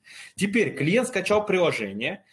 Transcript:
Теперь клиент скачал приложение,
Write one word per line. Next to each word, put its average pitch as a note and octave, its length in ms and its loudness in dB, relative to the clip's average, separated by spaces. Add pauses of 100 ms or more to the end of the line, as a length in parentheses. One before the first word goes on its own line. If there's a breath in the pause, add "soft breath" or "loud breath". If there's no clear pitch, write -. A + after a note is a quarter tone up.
(340 loud breath)
Теперь G3+ 400 0
клиент G#3 340 2
скачал G#3 360 0
приложение, C#3 880 -2